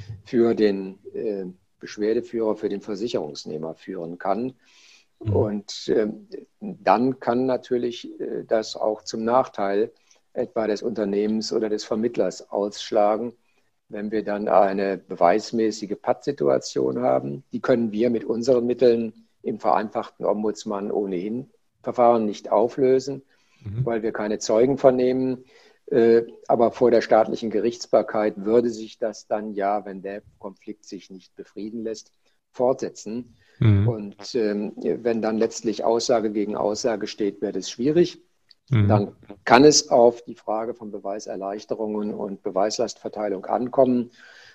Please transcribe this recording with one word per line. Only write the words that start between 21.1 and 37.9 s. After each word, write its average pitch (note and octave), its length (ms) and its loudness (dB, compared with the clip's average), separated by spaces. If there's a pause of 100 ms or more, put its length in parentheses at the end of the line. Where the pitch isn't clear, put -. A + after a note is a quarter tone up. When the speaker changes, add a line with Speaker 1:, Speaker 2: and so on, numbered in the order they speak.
Speaker 1:
Verfahren A#2+ 440 4
nicht - 260 -6
auflösen, C3 680 2 (420)
Speaker 2:
Mhm. A2+ 220 -6
Speaker 1:
weil A#2 180 -2
wir A2+ 80 -2
keine G#2+ 280 -4
Zeugen B2+ 380 2
vernehmen. B2+ 680 2 (420)
Äh, A#2 360 4 (240)
aber A#2 240 4
vor A#2+ 200 4
der A2+ 100 6
staatlichen A2 480 2
Gerichtsbarkeit G#2+ 960 -2
würde A#2+ 240 4
sich A2 300 -10
das A2 280 -6
dann G#2+ 260 -4
ja, G2+ 320 -2
wenn F#2+ 160 -12
der G2+ 200 -10 (160)
Konflikt G#2 480 -16
sich - 240 -16
nicht F#2+ 260 -20
befrieden G#2+ 480 -14
lässt, A2 280 -10 (400)
fortsetzen. B2 840 -4 (240)
Speaker 2:
Mhm. G#2 280 4
Speaker 1:
Und, G#2 480 -6
ähm, G#2 420 0
wenn A2+ 440 -2
dann A2 160 0
letztlich A2+ 460 -2
Aussage A2+ 480 2
gegen G#2 240 -2
Aussage G#2+ 520 -2
steht, - 340 -4
wird G2 140 -4
es F#2+ 140 -6
schwierig. D3+ 520 0 (480)